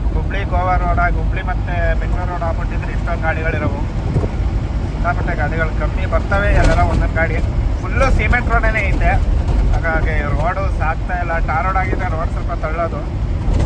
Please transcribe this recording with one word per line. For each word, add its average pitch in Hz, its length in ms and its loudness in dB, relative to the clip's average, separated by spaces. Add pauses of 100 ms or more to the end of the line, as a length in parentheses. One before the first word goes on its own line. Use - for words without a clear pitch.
(140)
ಹುಬ್ಳಿ 165 300 0
ಗೋವಾ 185 320 2
ರೋಡ್ 180 240 2
ಆಗಿ, 175 160 2
ಹುಬ್ಳಿ 170 260 0
ಮತ್ತು 175 580 0
ಬೆಂಗಳೂರು - 320 0
ರೋಡ್ - 120 -4
ಆಗ್ಬಿಟ್ಟಿದ್ರೆ - 500 -2
ಇಷ್ಟೊಂದು - 280 -2
ಗಾಡಿಗಳಿರೋವು. 156 580 -2 (1040)
ಸಿಕ್ಕಾಪಟ್ಟೆ 170 500 -2
ಗಾಡಿಗಳು 156 440 -2
ಕಮ್ಮಿ 151 260 -2
ಬರ್ತವೆ, 196 500 0
ಎಲ್ಲರ - 220 4
ಒಂದೊಂದು - 380 2
ಗಾಡಿ. 165 220 0 (440)
ಫುಲ್ಲು 262 300 2
ಸಿಮೆಂಟ್ 226 380 2
ರೋಡೇನೇ 226 320 2
ಐತೆ, 190 600 2 (300)
ಹಾಗಾಗಿ 160 500 0
ರೋಡು 170 580 0
ಸಾಕ್ತಾ 170 420 -2
ಇಲ್ಲ. 165 180 -2
ಟಾರ್ 165 260 0
ರೋಡ್ 190 120 0
ಆಗಿದ್ರೆ 185 320 0
ರೋಡ್ - 220 -2
ಸ್ವಲ್ಪ - 200 -2
ತಳ್ಳೋದು, 160 480 -2 (680)